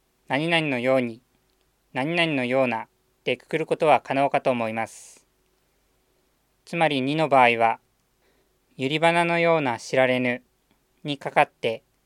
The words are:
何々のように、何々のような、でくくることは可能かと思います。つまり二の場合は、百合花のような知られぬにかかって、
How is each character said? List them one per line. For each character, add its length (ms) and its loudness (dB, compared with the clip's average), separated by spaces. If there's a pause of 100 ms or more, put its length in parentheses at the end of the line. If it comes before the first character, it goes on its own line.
(280)
何 180 -2
々 220 0
の 100 -2
よ 180 0
う 40 2
に、 200 -6 (720)
何 220 -4
々 180 0
の 120 -2
よ 180 0
う 60 0
な、 180 -6 (380)
で 120 -2
く 120 -20
く 100 -4
る 80 -4
こ 100 -2
と 120 0
は 120 6
可 140 -6
能 160 0
か 100 0
と 120 0
思 160 -2
い 40 -8
ま 140 -6
す。 400 -20 (1400)
つ 120 -10
ま 100 2
り 140 0
二 160 -2
の 120 0
場 140 6
合 160 4
は、 220 0 (1000)
百 160 -4
合 60 0
花 240 2
の 160 -2
よ 160 2
う 60 0
な 180 -2
知 160 -6
ら 100 4
れ 140 0
ぬ 240 -4 (580)
に 160 -8
か 140 -10
か 100 4
っ 80 0
て、 320 -6 (240)